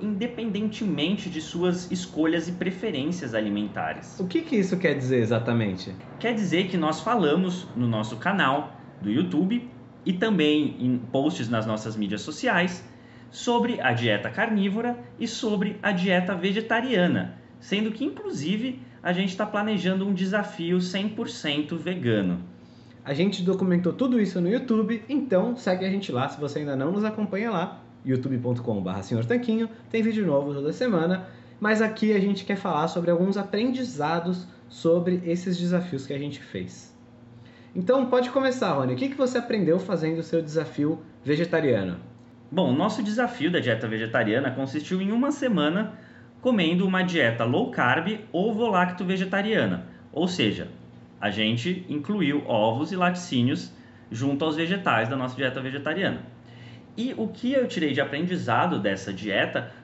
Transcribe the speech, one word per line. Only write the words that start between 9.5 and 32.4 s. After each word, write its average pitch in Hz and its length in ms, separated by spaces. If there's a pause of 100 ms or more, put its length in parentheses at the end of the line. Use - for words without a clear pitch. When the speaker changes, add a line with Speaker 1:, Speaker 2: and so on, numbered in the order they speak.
Speaker 1:
e 196 100
também 151 640
em 123 180
posts 135 500
nas 113 200
nossas 110 280
mídias 101 260
sociais 180 640 (460)
sobre 240 500
a 123 140
dieta 113 380
carnívora 220 680 (220)
e 226 80
sobre 208 560
a 202 80
dieta 180 420
vegetariana, 196 1000 (240)
sendo 214 320
que, - 120
inclusive, 247 800 (220)
a 180 100
gente 185 240
tá 214 80
planejando 196 600
um 202 80
desafio 180 680
cem 196 260
por 226 220
cento 147 480
vegano. 113 600 (680)
Speaker 2:
A 139 80
gente 185 280
documentou 180 520
tudo 247 260
isso 185 220
no 175 80
YouTube, 220 600
então 240 460
segue 185 300
a 190 40
gente 196 220
lá 131 160
se 143 120
você 147 200
ainda 143 160
não 135 160
nos 208 120
acompanha 214 460
lá, 190 320 (240)
youtube 131 320
ponto 120 240
com 107 200
barra 92 200
senhor 113 240
tanquinho, 226 440 (200)
tem 226 140
vídeo 214 240
novo 143 260
toda 139 200
semana, 185 540 (320)
mas 214 220
aqui 214 320
a 202 60
gente 196 240